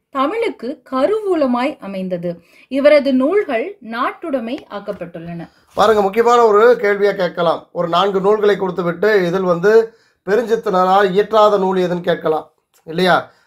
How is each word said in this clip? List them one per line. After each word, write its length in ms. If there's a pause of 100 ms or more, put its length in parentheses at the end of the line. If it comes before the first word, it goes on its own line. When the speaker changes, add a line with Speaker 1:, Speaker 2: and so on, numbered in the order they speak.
Speaker 1:
தமிழுக்கு 840
கருவூலமாய் 880
அமைந்தது. 640 (260)
இவரது 460
நூல்கள் 680
நாட்டுடைமை 760 (120)
ஆக்கப்பட்டுள்ளன. 800 (240)
Speaker 2:
பாருங்க, 280
முக்கியமான 440
ஒரு 360
கேள்வியா 340
கேட்கலாம். 560
ஒரு 160
நான்கு 340
நூல்களை 360
கொடுத்துவிட்டு 720
இதில் 140
வந்து 560 (280)
பெருஞ்சித்திரனார் 880
இயற்றாத 460
நூல் 200
எதுன்னு 240
கேட்கலாம், 500 (320)
இல்லையா? 480 (160)